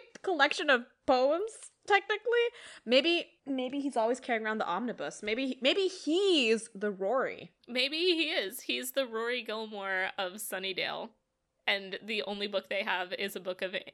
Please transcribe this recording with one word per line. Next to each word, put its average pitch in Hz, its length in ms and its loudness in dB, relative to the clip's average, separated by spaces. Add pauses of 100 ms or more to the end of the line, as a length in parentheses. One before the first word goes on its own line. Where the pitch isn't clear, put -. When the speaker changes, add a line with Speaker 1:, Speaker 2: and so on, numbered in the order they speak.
Speaker 1:
be - 120 -20
a - 40 -18
collection 294 500 2
of 240 160 6 (220)
poems, 294 440 4 (380)
technically. 427 560 4 (400)
Maybe, 294 400 4 (200)
maybe 262 360 -4
he's 269 160 -2
always 233 240 0
carrying 220 240 -2
around 220 140 -2
the - 80 -2
omnibus. 185 540 -4
Maybe, 247 400 -2
maybe 370 260 4
he's 294 840 2
the 208 180 -4
Rory. 190 600 -2 (160)
Speaker 2:
Maybe 262 300 0
he 330 320 2
is. 240 320 -2
He's 247 300 -4
the 269 140 0
Rory 233 380 -4
Gilmore 202 760 -2
of 185 160 -2
Sunnydale. 190 760 -4 (580)
And 196 360 -2
the 208 200 -2
only 202 240 -4
book 196 220 -2
they 202 140 0
have 185 300 -2
is 202 220 -4
a 185 60 -8
book 180 200 -6
of 208 140 -4 (180)